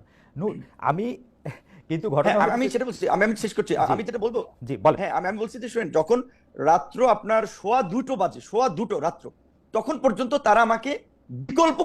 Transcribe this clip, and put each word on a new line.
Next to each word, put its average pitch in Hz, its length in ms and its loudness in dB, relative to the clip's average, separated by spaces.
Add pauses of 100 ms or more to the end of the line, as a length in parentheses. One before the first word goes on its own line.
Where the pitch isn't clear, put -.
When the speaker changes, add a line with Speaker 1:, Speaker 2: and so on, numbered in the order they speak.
(360)
Speaker 1:
নূর, 180 260 -6 (160)
আমি 185 380 -2 (280)
<laughs> - 440 -16
কিন্তু 160 220 -4
ঘটনা 143 220 4
Speaker 2:
হ্যাঁ, 202 100 4
আমি 226 100 4
Speaker 1:
হচ্ছে 247 160 0
Speaker 2:
সেটা 240 160 -2
বলছি, 185 240 -4
আমি, 185 160 2
আমি 220 120 2
শেষ - 180 -6
করছি। 170 200 -2
Speaker 1:
জি। - 20 -2
Speaker 2:
আমি 170 260 0
যেটা 233 160 -6
বলবো, 226 260 -2 (200)
Speaker 1:
জি, 123 120 -6
বলেন। 123 200 4
Speaker 2:
হ্যাঁ, 190 140 -4
আমি, 170 180 -2
আমি 214 100 -4
বলছি 226 200 -8
যে, 233 100 -10
শুনেন, 220 220 -4
যখন 220 320 2 (320)
রাত্র 180 520 2
আপনার 220 400 2
সোয়া 247 360 -2
দুটো 240 340 -4
বাজে, 170 240 -2
সোয়া 247 280 0
দুটো 175 320 -4
রাত্র, 160 300 -6 (420)
তখন 240 260 -2
পর্যন্ত 247 360 0
তারা 226 280 4
আমাকে 226 360 0 (320)
বিকল্প 302 540 2